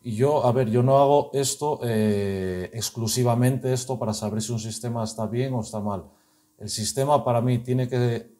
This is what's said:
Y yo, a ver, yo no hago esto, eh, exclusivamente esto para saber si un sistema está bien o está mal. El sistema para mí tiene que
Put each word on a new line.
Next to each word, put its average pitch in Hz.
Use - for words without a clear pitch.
Y 117
yo, 135
a 120
ver, 120
yo 120
no 135
hago 143
esto, 139
eh, 101
exclusivamente 123
esto 123
para 110
saber 107
si 107
un 113
sistema 113
está 110
bien 127
o 120
está 107
mal. 101
El 104
sistema 131
para 117
mí 123
tiene 123
que 123